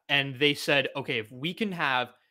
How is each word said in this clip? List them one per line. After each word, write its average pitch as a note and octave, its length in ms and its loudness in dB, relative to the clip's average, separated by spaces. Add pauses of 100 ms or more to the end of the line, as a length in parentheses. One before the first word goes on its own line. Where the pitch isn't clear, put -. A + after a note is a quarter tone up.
and C#3 280 2
they D3 160 4
said, C#3+ 420 2
"Okay, C3+ 220 -4
if G#2+ 140 -6
we C3+ 220 -6
can G#3+ 180 -2
have, C3+ 400 0 (180)